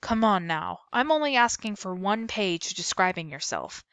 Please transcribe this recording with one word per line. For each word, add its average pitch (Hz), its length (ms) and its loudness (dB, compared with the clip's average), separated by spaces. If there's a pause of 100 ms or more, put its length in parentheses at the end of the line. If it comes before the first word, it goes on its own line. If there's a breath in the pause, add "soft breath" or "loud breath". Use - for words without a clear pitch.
Come 220 240 0
on 190 220 4
now, 170 340 -2 (120)
I'm 254 200 2
only 294 240 2
asking 233 400 2
for 185 180 -6
one 202 320 0
page 190 480 -2
describing 175 560 0
yourself. 120 640 -6